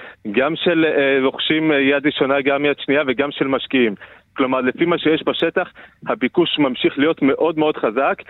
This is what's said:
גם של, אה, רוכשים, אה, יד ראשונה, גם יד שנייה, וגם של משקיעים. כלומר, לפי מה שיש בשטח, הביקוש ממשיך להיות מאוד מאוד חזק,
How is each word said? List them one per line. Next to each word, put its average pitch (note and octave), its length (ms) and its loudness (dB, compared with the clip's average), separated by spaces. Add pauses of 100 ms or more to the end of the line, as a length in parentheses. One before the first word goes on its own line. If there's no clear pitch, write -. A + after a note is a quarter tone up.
(320)
גם C#3 240 0
של, E3 280 2
אה, C#3 400 2
רוכשים, D#3 480 0
אה, C#3 80 2
יד C#3 260 2
ראשונה, C#3 340 0
גם C#3 240 0
יד C#3+ 140 2
שנייה, C#3+ 280 0
וגם C3 240 -2
של C#3 160 -4
משקיעים. B2 480 0 (420)
כלומר, C3 240 0
לפי B2+ 240 0
מה E3+ 140 0
שיש D#3 280 0
בשטח, E3 420 -2 (380)
הביקוש C3+ 520 0
ממשיך C#3 400 0
להיות D#3 240 0
מאוד D3+ 360 0
מאוד D3+ 180 0
חזק, C3+ 540 -2